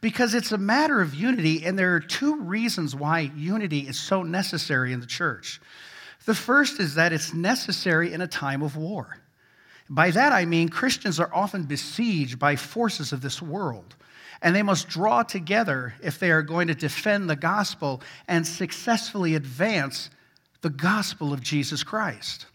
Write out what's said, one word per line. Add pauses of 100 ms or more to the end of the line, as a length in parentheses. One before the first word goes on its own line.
because
it's
a
matter
of
unity,
and
there
are
two
reasons
why
unity
is
so
necessary
in
the
church. (640)
The
first
is
that
it's
necessary
in
a
time
of
war. (720)
By
that
I
mean
Christians
are
often
besieged
by
forces
of
this
world, (460)
and
they
must
draw
together
if
they
are
going
to
defend
the
gospel (240)
and
successfully
advance (500)
the
gospel
of
Jesus
Christ. (100)